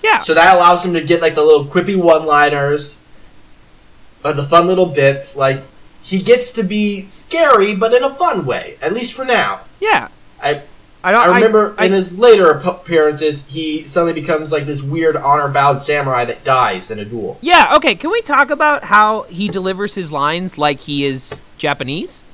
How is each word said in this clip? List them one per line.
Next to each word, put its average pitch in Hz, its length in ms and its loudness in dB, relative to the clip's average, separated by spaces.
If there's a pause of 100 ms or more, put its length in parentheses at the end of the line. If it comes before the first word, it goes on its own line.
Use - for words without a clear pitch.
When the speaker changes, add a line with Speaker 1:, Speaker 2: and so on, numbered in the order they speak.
Speaker 1:
Yeah. 220 180 2
Speaker 2:
So 160 140 -2
that 170 200 6
allows 175 300 4
him 180 100 -2
to 165 60 0
get, 165 220 0
like, 156 120 0
the 156 100 0
little 151 200 6
quippy 180 320 -2
one-liners, 151 1000 2 (1300)
uh, 151 80 -2
the 139 120 -4
fun 170 220 4
little 185 200 2
bits. 139 500 0
Like, 135 260 -2 (400)
he 190 200 -4
gets 240 300 2
to 226 100 -6
be 202 440 -2
scary, 240 680 2
but 220 180 0
in 247 120 4
a 269 100 -2
fun 247 320 -2
way, 110 340 -8
at 160 120 -4
least 233 220 -6
for 262 100 -10
now. 240 360 -2 (200)
Speaker 1:
Yeah. 403 280 0 (340)
Speaker 2:
I, 147 200 -4 (400)
Speaker 1:
I 185 100 0
don't, 226 100 4
Speaker 2:
I 180 120 4
remember 214 440 2
Speaker 1:
I, - 60 0
I - 20 2
Speaker 2:
in 190 60 2
his 185 260 -2
later 202 400 6
ap-, 139 80 -12
appearances, 151 840 -2
he 156 360 -8
suddenly 170 340 -2
becomes, 151 340 -4
like, 143 140 -4
this 143 160 -8
weird 156 340 -2
honor-bound 139 680 0
samurai 139 420 -2
that 117 200 -10
dies 117 460 -2
in 107 80 -10
a 104 60 -10
duel. 104 360 -10
Speaker 1:
Yeah, 294 360 4
okay, 294 180 2
can 294 160 -6
we 453 120 -2
talk 285 280 0
about 294 340 0
how 214 380 2
he 190 260 -8
delivers 190 460 -6
his 175 180 -8
lines 156 460 -4
like 147 220 0
he 143 240 -6
is 131 300 -6 (240)
Japanese? 147 640 -6 (120)